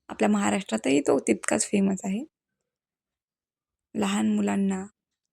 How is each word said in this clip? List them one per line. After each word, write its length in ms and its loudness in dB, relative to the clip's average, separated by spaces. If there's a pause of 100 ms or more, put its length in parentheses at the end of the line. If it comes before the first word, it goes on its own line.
आपल्या 200 0
महाराष्ट्रातही 720 0
तो 200 2
तितकाच 460 0
फेमस 380 0
आहे. 200 -4 (1700)
लहान 400 0
मुलांना 520 0 (460)